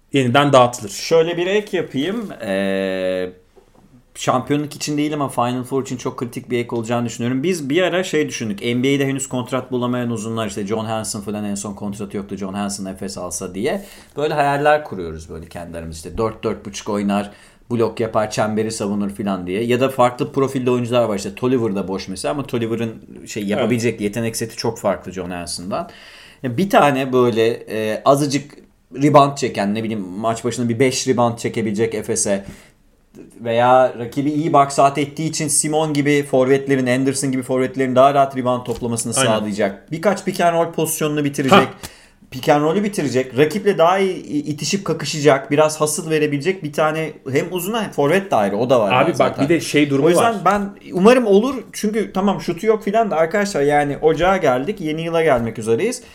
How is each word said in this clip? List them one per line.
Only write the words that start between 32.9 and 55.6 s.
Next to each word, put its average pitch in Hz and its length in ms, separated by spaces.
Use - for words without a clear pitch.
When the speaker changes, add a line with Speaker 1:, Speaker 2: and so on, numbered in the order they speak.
Speaker 2:
veya 120 580
rakibi 135 320
iyi 151 220
box 139 260
out 139 200
ettiği 151 300
için 151 200
Simon 151 460
gibi 143 360
forvetlerin, 135 560
Anderson 131 460
gibi 131 100
forvetlerin 131 540
daha 139 180
rahat 135 220
rebound 123 280
toplamasını 117 520
Speaker 1:
Aynen. 127 140
Speaker 2:
sağlayacak. 104 640
Birkaç 190 320
pick 190 160
and 175 160
roll 170 160
pozisyonunu 151 520
bitirecek. 143 340
Speaker 1:
Ha. 135 60
Speaker 2:
Pick 127 180
and 147 160
roll'ü 185 200
bitirecek. 131 540
Rakiple 175 400
daha 175 200
iyi 190 260
itişip 147 600
kakışacak. 147 640
Biraz 151 300
hustle 156 300
verebilecek 151 540
bir 147 80
tane 156 400
hem 165 180
uzun 180 320
hem 170 80
forvet 165 400
de 135 60
ayrı. 101 200
O 120 140
da 123 100
var 104 80
Speaker 1:
Abi 123 60
Speaker 2:
yani - 140
Speaker 1:
bak 165 80
Speaker 2:
zaten. 127 280
Speaker 1:
bir 143 40
de 165 120
şey 147 300
durumu 139 160
Speaker 2:
O 170 40
yüzden 226 240
Speaker 1:
var. 175 100
Speaker 2:
ben 196 260
umarım 233 340
olur. 214 280
Çünkü 214 400
tamam 190 280
şutu 175 260
yok 214 180
filan 214 260
da 151 60
arkadaşlar 165 460
yani 147 400
ocağa 165 340
geldik. 143 440
Yeni 156 220
yıla 165 200
gelmek 117 360
üzereyiz. 117 440